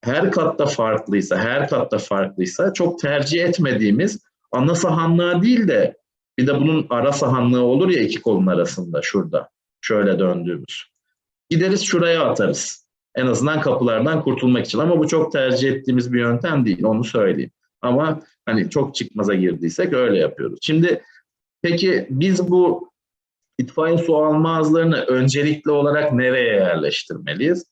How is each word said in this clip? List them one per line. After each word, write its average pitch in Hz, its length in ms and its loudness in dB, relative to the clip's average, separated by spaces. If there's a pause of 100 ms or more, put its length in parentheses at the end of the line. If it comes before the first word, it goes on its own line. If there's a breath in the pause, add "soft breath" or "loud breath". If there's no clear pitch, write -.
Her 143 260 0
katta 156 360 0
farklıysa, 107 680 -2
her 127 320 -2
katta 123 300 -2
farklıysa 98 720 -2
çok 175 280 -2
tercih 147 440 -2
etmediğimiz 143 760 0 (320)
ana 135 220 2
sahanlığa 170 680 2
değil 233 260 4
de 110 280 2 (420)
bir 127 80 2
de 143 80 2
bunun 151 360 2
ara 123 220 0
sahanlığı 123 500 2
olur 139 260 2
ya 165 120 2
iki - 220 -2
kolun 95 240 2
arasında 85 560 -2
şurada. 82 460 -4 (320)
Şöyle 101 380 0
döndüğümüz. 87 680 -4 (680)
Gideriz 190 320 0
şuraya 170 420 0
atarız. - 640 -2 (280)
En 131 120 -2
azından 143 340 0
kapılardan 131 600 0
kurtulmak 123 440 0
için. 104 120 -4
Ama 165 200 2
bu 156 100 2
çok 160 240 0
tercih 131 400 0
ettiğimiz 127 400 -2
bir 123 80 2
yöntem 120 440 0
değil, 95 200 0
onu 110 200 0
söyleyeyim. 95 460 0 (320)
Ama 156 380 0 (260 loud breath)
hani 110 240 -2
çok 139 240 -2
çıkmaza 104 400 -4
girdiysek 87 580 -2
öyle 120 260 2
yapıyoruz. - 440 -2
Şimdi 160 400 2 (600 loud breath)
peki 175 480 0
biz 175 380 0
bu 180 420 2 (680)
itfaiye 160 400 0
su 165 180 2
alma 156 400 2
ağızlarını 165 400 2
öncelikli 143 720 0
olarak 147 420 2
nereye 123 420 2
yerleştirmeliyiz? 90 1160 -2